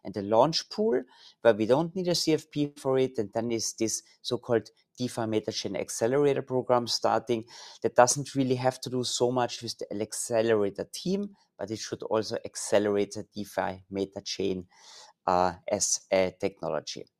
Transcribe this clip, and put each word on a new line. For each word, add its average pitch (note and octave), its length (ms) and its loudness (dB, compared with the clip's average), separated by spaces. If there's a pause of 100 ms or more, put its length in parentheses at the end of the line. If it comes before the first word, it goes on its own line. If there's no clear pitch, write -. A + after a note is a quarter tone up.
and - 140 -8
a G3+ 60 -4
launch G3 460 4
pool A#3 340 0 (380)
where A#2 120 8
we G#2+ 140 0
don't D#3+ 280 2
need F#3 120 -2
a F3 80 2
C D#3+ 180 2
F D3 160 -2
P C#3+ 260 -2
for C3 220 0
it. C3 220 0
And G2+ 140 -2
then A#2 180 -2
is A2+ 220 -2
this - 280 -2 (220)
so-called A#2 480 -2 (260)
DeFi A#2+ 300 -4
Meta A2 240 -2
Chain G2 240 -6
Accelerator C3+ 680 0
program B2 460 0
starting. A2+ 580 0 (380)
That A2+ 120 0
doesn't C3 380 6
really B2+ 220 0
have B2+ 260 -2
to - 80 -8
do B2 140 -4
so B2 280 0
much B2 300 -2
with A2+ 160 -10
the - 240 -6
accelerator G#2+ 920 0
team, G3 380 -4 (280)
but G2+ 120 -8
it A2 100 -6
should - 240 -8
also A2 420 -2
accelerate G2+ 680 0
the G#2 200 -10
DeFi F#2+ 580 -6
Meta G2 300 -4
Chain, F#2+ 440 -4 (600)
uh, F2+ 280 4 (180)
as - 300 -2 (100)
a F#2+ 280 2
technology. D#2+ 680 -6 (140)